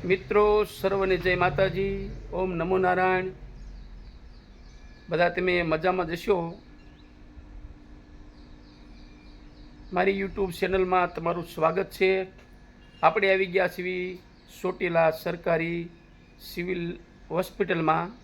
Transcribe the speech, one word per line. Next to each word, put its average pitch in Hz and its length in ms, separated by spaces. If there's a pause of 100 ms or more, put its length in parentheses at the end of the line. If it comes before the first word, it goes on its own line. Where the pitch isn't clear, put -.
મિત્રો, 208 600
સર્વને 190 520
જય 180 200
માતાજી, 190 720 (220)
ઓમ 185 200
નમો 175 260
નારાયણ. 185 500 (1800)
બધા 170 200
તમે 180 340
મજામાં 170 440
જશો. 170 300 (3500)
મારી 196 280
YouTube 190 320
ચેનલમાં 185 600
તમારું 170 320
સ્વાગત 165 440
છે. 190 360 (760)
આપણે 190 300
આવી 190 140
ગયા 180 220
છીએ 180 500 (420)
ચોટીલા 170 500
સરકારી 170 800 (500)
સિવિલ 175 580 (320)
હોસ્પિટલમાં 170 800 (140)